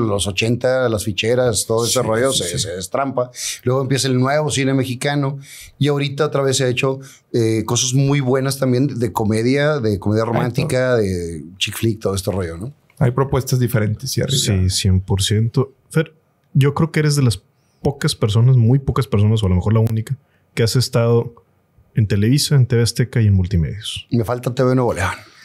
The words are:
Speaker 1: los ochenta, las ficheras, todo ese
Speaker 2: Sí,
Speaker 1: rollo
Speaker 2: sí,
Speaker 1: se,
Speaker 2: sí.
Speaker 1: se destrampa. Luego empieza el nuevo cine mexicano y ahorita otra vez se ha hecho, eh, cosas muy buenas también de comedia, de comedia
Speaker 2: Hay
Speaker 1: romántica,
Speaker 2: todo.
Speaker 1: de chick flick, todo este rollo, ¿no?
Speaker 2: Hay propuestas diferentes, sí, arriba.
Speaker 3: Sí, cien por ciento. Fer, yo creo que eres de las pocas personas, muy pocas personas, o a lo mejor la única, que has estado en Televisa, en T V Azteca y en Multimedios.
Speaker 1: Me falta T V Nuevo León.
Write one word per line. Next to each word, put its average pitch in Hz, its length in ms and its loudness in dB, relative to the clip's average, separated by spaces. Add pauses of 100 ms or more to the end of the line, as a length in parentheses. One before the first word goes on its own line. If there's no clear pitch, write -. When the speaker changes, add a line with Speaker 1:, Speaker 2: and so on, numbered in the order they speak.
Speaker 1:
los 101 180 -2
ochenta, 120 640 0
las 110 160 -2
ficheras, 113 640 0
todo 113 180 0
ese 120 160 0
Speaker 2:
Sí, 110 60 -2
Speaker 1:
rollo 117 260 0
Speaker 2:
sí, - 120 -2
Speaker 1:
se, - 80 -6
Speaker 2:
sí. 131 80 -4
Speaker 1:
se 82 100 -6
destrampa. 123 600 -4 (340)
Luego 127 180 0
empieza 131 260 -2
el 127 100 2
nuevo 143 320 0
cine 135 220 0
mexicano 139 680 -2 (380)
y 139 100 2
ahorita 143 360 -2
otra 143 160 0
vez 135 160 2
se 139 80 0
ha 127 40 2
hecho, 135 320 -2 (340)
eh, 113 320 2
cosas 120 260 -2
muy 139 280 2
buenas 131 380 0
también 127 280 2 (120)
de 117 140 -2
comedia, 127 680 0
de 107 200 0
comedia 107 240 0
Speaker 2:
Hay 113 60 0
Speaker 1:
romántica, 123 640 0
Speaker 2:
todo. 123 100 4
Speaker 1:
de 85 420 -4 (140)
chick - 180 -6
flick, 113 240 -2
todo 98 140 -2
este 98 180 -2
rollo, 87 240 -4
¿no? 113 160 -12 (260)
Speaker 2:
Hay 123 120 2
propuestas 131 480 -2
diferentes, 110 520 -2
sí, - 120 -2
arriba. 139 160 0
Speaker 3:
Sí, 92 320 0
cien 92 320 2
por 95 200 -2
ciento. 113 500 0 (180)
Fer, - 240 -4 (400)
yo 139 180 4
creo 160 200 0
que 160 80 0
eres 151 140 0
de 143 100 2
las 117 180 0 (400)
pocas 143 320 -2
personas, 117 420 4
muy 120 220 4
pocas 131 280 -2
personas, 107 360 2
o 98 40 0
a - 40 2
lo 92 60 4
mejor 101 180 2
la 113 60 4
única, 110 360 -2 (380)
que - 80 0
has 113 140 0
estado 117 580 2 (600)
en 107 120 2
Televisa, 113 480 2
en 127 100 4
T 120 100 0
V 117 80 2
Azteca 120 380 -2
y 107 60 4
en 101 80 4
Multimedios. 90 760 -2
Speaker 1:
Me 117 140 0
falta 123 300 -4
T 131 100 0
V 127 100 2
Nuevo 123 200 2
León. 92 160 -2 (340)